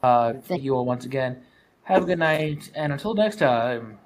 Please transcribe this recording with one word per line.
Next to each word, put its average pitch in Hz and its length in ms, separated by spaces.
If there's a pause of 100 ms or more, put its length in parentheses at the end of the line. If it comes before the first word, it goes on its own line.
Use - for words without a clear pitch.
uh, 120 300 (120)
thank - 180
you 135 120
all 123 120
once 123 180
again. 127 380 (420)
Have 190 200
a - 20
good 175 120
night, 156 560
and 151 180
until 202 220
next 208 220
time 117 680